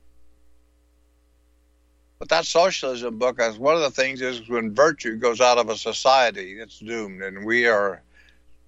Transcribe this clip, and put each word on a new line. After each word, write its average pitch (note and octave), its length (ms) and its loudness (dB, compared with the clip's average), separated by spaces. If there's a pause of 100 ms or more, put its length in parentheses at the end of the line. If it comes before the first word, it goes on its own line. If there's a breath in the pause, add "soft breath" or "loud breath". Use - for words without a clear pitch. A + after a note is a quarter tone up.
(2250)
But - 80 -12
that D#3+ 180 2
socialism B2+ 720 0
book, B2 220 0
as A2+ 180 -2
one C#3+ 160 2
of E3+ 60 0
the C#3+ 100 0
things C3 300 -2
is B2 280 -6
when A2+ 260 -4
virtue C3 420 2
goes A#2 240 0
out B2 180 6
of A2 100 2
a G#2+ 80 -4
society, A2 840 0
it's A2 180 -20
doomed, G#2 440 -10
and G2 220 -10
we A#2+ 220 2
are, G2+ 360 0 (640 soft breath)